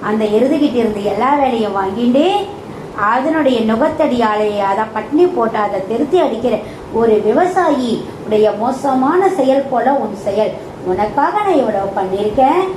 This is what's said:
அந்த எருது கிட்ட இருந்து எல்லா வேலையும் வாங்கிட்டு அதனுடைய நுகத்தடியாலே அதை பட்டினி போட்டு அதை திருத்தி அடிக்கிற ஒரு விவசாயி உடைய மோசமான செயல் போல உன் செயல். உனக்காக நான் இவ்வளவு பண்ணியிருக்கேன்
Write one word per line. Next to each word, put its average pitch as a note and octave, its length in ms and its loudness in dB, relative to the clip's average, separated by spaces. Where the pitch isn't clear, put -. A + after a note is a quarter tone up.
அந்த G#3+ 160 0
எருது A#3+ 340 2
கிட்ட C#4 200 2
இருந்து G#3 240 -2
எல்லா A#3 180 0
வேலையும் A3+ 380 0
வாங்கிட்டு A#3+ 460 2
அதனுடைய C4 460 2
நுகத்தடியாலே A#3 800 2
அதை G#3 120 0
பட்டினி D4 320 2
போட்டு A3+ 220 0
அதை G3+ 300 -2
திருத்தி D4 320 0
அடிக்கிற A#3 360 0
ஒரு A3+ 140 4
விவசாயி D4+ 640 2
உடைய G#3+ 340 2
மோசமான C4+ 800 0
செயல் C4+ 340 2
போல B3+ 220 2
உன் G#3+ 120 -6
செயல். G3+ 280 0
உனக்காக A3 420 0
நான் F4 160 4
இவ்வளவு G3+ 360 -2
பண்ணியிருக்கேன் G#3 640 2